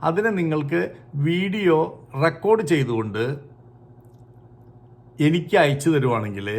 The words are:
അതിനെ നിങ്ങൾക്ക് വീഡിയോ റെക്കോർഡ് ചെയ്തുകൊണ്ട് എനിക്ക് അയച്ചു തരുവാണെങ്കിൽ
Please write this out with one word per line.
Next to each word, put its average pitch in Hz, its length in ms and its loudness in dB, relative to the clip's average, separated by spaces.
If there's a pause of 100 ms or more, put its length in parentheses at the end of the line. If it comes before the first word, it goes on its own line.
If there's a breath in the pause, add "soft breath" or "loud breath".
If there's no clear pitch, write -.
(100)
അതിനെ 208 320 0
നിങ്ങൾക്ക് 156 400 -2 (480 loud breath)
വീഡിയോ 185 480 2 (460)
റെക്കോർഡ് 196 500 2
ചെയ്തുകൊണ്ട് 113 500 -2 (2000)
എനിക്ക് 175 340 0
അയച്ചു 143 320 2
തരുവാണെങ്കിൽ 110 540 -2 (120)